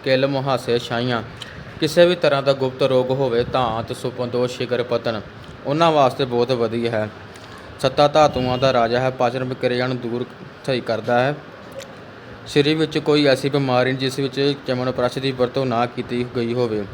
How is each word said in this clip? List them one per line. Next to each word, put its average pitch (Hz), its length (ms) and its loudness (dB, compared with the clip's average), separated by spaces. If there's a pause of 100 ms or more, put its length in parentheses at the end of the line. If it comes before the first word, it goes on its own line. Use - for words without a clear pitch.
ਕਿੱਲ, 131 220 4
ਮੁਹਾਸੇ, 131 520 0
ਛਾਈਆਂ, 120 440 -2 (580)
ਕਿਸੇ 160 260 6
ਵੀ 180 80 4
ਤਰ੍ਹਾਂ 143 280 2
ਦਾ 135 100 2
ਗੁਪਤ 131 300 0
ਰੋਗ 127 280 4
ਹੋਵੇ, 127 340 2
ਧਾਤ, 117 480 -2
ਸੁਪਨ 120 360 -6
ਦੋਸ਼, 123 280 -2
ਸ਼ਿਖਰ 120 260 -2
ਪਤਨ, 117 380 -2 (460)
ਉਹਨਾਂ 160 260 4
ਵਾਸਤੇ 139 320 4
ਬਹੁਤ 120 280 2
ਵਧੀਆ 117 380 0
ਹੈ। 107 180 -2 (720)
ਸੱਤਾ 143 280 4
ਧਾਤੂਆਂ 135 500 4
ਦਾ 131 140 4
ਰਾਜਾ 120 280 4
ਹੈ, 131 100 2
ਪਾਚਨ 127 340 0
ਪ੍ਰਕਿਰਿਆ 127 420 0
ਨੂੰ 131 100 -2
ਦੂਰ 120 280 -4 (420)
ਸਹੀ 127 140 0
ਕਰਦਾ 113 400 0
ਹੈ। 139 140 2 (1120)
ਸਰੀਰ 147 300 2
ਵਿੱਚ 156 220 0
ਕੋਈ 147 280 2
ਐਸੀ 131 220 2
ਬਿਮਾਰੀ 131 440 2
ਜਿਸ 131 260 -2
ਵਿੱਚ 139 360 0 (120)
ਚਮਨ 127 240 -2
ਬ੍ਰਸ਼ 123 280 -2
ਦੀ 135 140 -2
ਵਰਤੋਂ 127 340 0
ਨਾ 120 200 2
ਕੀਤੀ 120 380 -4 (120)
ਗਈ 117 180 -2
ਹੋਵੇ 110 400 0